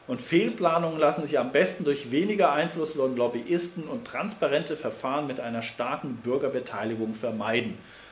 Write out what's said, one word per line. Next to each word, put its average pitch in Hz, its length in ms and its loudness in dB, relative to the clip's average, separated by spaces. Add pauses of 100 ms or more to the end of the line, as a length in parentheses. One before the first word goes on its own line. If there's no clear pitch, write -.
Und 123 180 -4
Fehlplanungen 170 760 2
lassen 151 240 4
sich 143 140 0
am 123 140 0
besten 180 320 4
durch 139 260 0
weniger 180 420 4
Einfluss 160 420 0
von 131 220 0
Lobbyisten 120 680 -2
und 127 220 -8
transparente 156 680 0
Verfahren 147 520 -4
mit 127 120 -6
einer 117 220 -4
starken 131 540 -4
Bürgerbeteiligung 113 960 -2
vermeiden.“ 113 640 -2 (340)